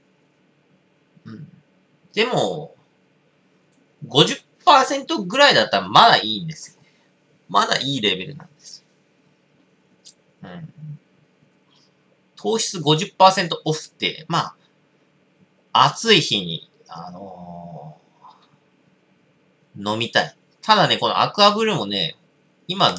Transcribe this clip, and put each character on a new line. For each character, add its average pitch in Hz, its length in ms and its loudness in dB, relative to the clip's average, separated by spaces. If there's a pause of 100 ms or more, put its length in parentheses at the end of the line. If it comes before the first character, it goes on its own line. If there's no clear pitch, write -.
(1300)
う 113 60 -20
ん。 - 140 -18 (680)
で 214 100 0
も、 143 500 -4 (1300)
五 147 160 6
十 240 120 -4 (280)
パ 294 140 8
ー 262 80 4
セ 277 100 -4
ン 277 100 -8
ト 320 160 -4
ぐ 185 140 -6
ら 277 140 6
い 185 40 4
だ 113 120 2
っ - 40 -8
た 98 120 0
ら 92 60 -10
ま 175 200 8
だ 156 80 6
い 107 220 -2
い 90 40 -8
ん 160 40 -8
で 160 100 -10
す - 180 -20
よ。 - 80 -20 (680)
ま 98 160 0
だ - 120 -2
い 135 180 -4
い 123 40 -4
レ 95 160 0
ベ 90 80 -10
ル 98 120 -14
な - 80 -20
ん - 20 -20
で - 120 -20
す。 - 240 -20 (1600)
う - 40 -20
ん。 - 260 -18 (1600)
糖 220 220 -2
質 190 220 -6
五 151 160 2
十 196 120 -4
パ - 180 4
ー 185 60 8
セ 190 100 -2
ン 170 80 -4
ト 156 160 -8
オ 156 80 0
フ - 120 -12
っ - 40 -20
て、 - 360 -8
ま - 280 -4 (1160)
あ、 123 120 6
暑 214 300 2
い 170 80 4
日 104 180 -2
に、 82 300 -12 (180)
あ 85 220 -16
の 87 880 -18 (1800)
ー、 101 140 -4
飲 110 60 -4
み 117 120 -6
た 92 140 2
い。 - 100 -14 (280)
た 220 120 4
だ 175 140 4
ね、 117 80 0
こ 113 120 -2
の 98 120 0
ア 131 100 0
ク 202 140 2
ア 202 80 6
ブ 220 140 0
ル 214 80 0
ー - 20 -2
も 107 80 -4
ね、 101 320 -6 (500)
今 170 320 0